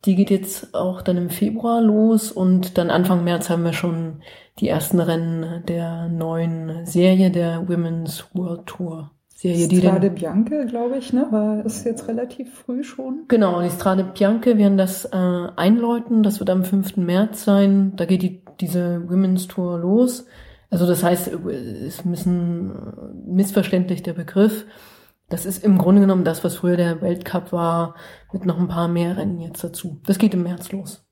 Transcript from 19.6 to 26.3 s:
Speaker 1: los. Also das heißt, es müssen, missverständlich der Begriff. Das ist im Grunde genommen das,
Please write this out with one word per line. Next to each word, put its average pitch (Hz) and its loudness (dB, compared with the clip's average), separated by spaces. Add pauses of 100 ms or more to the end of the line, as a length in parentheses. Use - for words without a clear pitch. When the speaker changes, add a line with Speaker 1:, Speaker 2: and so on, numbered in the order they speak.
Speaker 1:
los. 233 2 (440)
Also 175 2
das 175 2
heißt, 175 2
es 151 -8
müssen, 175 -2 (540)
missverständlich 185 0
der 175 -6
Begriff. 190 0 (680)
Das 175 -6
ist 190 -8
im 202 6
Grunde 190 6
genommen 190 4
das, 165 -2